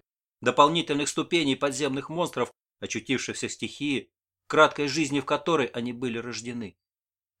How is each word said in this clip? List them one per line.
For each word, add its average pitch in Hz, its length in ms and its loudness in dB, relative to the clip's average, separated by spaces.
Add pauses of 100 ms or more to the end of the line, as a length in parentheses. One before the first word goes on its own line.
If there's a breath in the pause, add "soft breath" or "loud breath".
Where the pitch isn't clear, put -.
(420)
дополнительных 147 680 4
ступеней 151 460 0
подземных 135 540 -2
монстров, 156 420 -2 (280)
очутившихся 113 680 -4
в - 40 -6
стихии, 131 600 -6 (360)
краткой 147 400 6
жизни 139 320 -2
в - 60 -4
которой 147 420 0
они 123 260 -6
были 120 240 -4
рождены. 117 600 -10 (640)